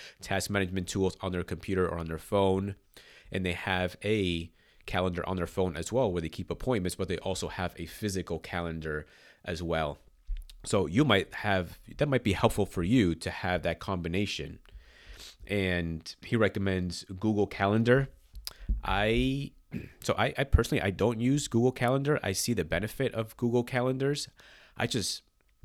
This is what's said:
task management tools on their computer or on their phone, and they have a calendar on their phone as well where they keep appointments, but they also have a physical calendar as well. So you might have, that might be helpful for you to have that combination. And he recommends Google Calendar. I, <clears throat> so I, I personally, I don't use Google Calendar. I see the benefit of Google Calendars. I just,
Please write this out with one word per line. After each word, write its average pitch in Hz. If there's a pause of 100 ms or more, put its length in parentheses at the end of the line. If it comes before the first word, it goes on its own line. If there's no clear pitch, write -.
(220)
task -
management 95
tools 95
on 92
their 90
computer 90
or 85
on 82
their 80
phone, 98 (540)
and 95
they 90
have 90
a 90 (400)
calendar 90
on 92
their 87
phone 92
as 85
well 117
where 87
they 82
keep -
appointments, 90
but 92
they 85
also 92
have 90
a 85
physical 92
calendar 80 (380)
as 85
well. 80 (640)
So 98
you 101
might 104
have, 95 (200)
that 143
might 131
be 101
helpful 104
for -
you 92
to -
have 90
that 85
combination. 87 (880)
And 87
he -
recommends 95
Google 101
Calendar. 117 (760)
I, 120 (200)
<clears throat> -
so -
I, 127
I 143
personally, 123
I 104
don't 110
use 135
Google 120
Calendar. 139
I 98
see 107
the 90
benefit 98
of 107
Google 120
Calendars. 131 (480)
I -
just, - (420)